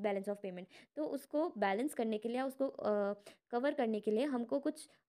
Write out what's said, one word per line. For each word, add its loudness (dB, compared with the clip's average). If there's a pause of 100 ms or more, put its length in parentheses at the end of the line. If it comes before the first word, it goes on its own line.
balance 0
of -2
payment, -10 (300)
तो -2
उसको -2
बैलेंस 2
करने 0
के -4
लिए, 0
उसको, -2
अ, 2 (380)
कवर 2
करने 2
के 0
लिए 4
हमको 0
कुछ -4 (200)